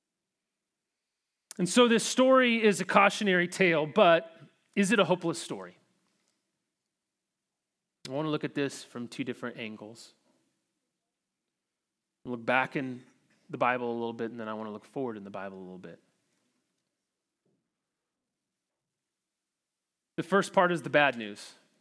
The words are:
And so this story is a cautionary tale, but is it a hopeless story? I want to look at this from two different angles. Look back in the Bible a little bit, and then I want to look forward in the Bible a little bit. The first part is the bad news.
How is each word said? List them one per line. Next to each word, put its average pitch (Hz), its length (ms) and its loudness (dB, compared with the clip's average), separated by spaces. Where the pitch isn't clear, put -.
And 180 100 0
so 240 200 6
this 220 160 2
story 254 600 4
is 202 160 4
a 185 60 -4
cautionary 196 640 2
tale, 165 380 2
but 170 460 4
is 202 160 2
it 220 80 2
a 185 60 6
hopeless 170 360 -4
story? 92 360 -14
I 131 40 -12
want 151 160 -4
to - 20 -4
look 151 140 -4
at 147 100 -6
this 139 300 -6
from 120 240 -12
two - 160 -8
different 120 340 -10
angles. 107 560 -16
Look 120 220 -10
back 127 300 0
in 131 260 -8
the 139 80 -14
Bible 123 340 0
a - 20 -4
little 117 200 -6
bit, 117 180 -8
and 120 80 -14
then 110 80 -10
I 110 60 -6
want 107 140 -10
to 104 60 -10
look 104 120 -16
forward 120 320 -8
in 98 60 -16
the 98 60 -14
Bible 98 280 -12
a - 20 -16
little 92 180 -16
bit. 90 220 -20
The 160 60 -4
first 190 300 2
part 175 180 4
is 165 100 -2
the 139 80 -10
bad 139 280 4
news. 104 360 -12